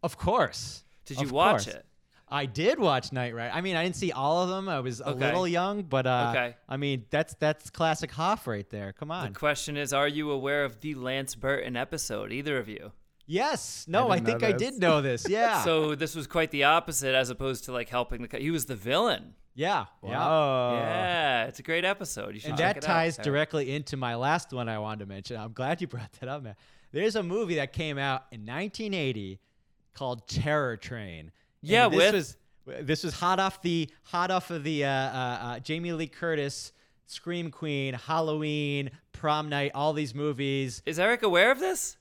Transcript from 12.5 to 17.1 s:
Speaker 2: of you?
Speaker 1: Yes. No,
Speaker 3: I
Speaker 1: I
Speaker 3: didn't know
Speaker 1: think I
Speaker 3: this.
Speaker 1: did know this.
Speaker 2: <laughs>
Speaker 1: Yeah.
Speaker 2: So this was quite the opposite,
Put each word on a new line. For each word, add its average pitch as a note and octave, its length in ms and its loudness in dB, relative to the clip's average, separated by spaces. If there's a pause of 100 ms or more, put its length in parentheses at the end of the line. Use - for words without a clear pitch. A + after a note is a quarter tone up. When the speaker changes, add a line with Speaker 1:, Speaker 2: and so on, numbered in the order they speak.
Speaker 2:
of G#2+ 100 -4
you? G#2 240 -12 (340)
Speaker 1:
Yes. A#3+ 600 -2
No, A3 220 4
Speaker 3:
I F#3+ 60 6
Speaker 1:
I - 20 4
Speaker 3:
didn't - 100 0
know A3+ 60 4
Speaker 1:
think A3+ 120 0
I G#3+ 80 4
Speaker 3:
this. B3 200 0
Speaker 1:
did B3 80 -6
know E3 220 6
this. B2 260 0
Speaker 2:
<laughs> - 0 -
Speaker 1:
Yeah. G#3+ 340 4
Speaker 2:
So D#3 320 2
this D3+ 200 -4
was D3 120 -6
quite D#3+ 260 0
the C#3 120 2
opposite, C#3+ 500 4